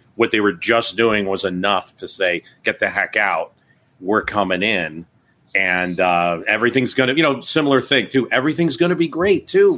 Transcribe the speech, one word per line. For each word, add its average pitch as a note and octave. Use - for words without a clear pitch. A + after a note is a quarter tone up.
what A2+
they A2
were G2+
just A#2
doing G#2+
was F#2+
enough F#2
to F2+
say, F2
"Get G#2+
the G2+
heck F#2
out. F#2
We're G2
coming F#2+
in." E2+
And, F2+
uh, F2
everything's A#2
gonna, C3
you D#3
know, C#3+
similar C#3+
thing, A#2+
too. B2+
Everything's C#3+
gonna F3
be E3
great, E3
too. G3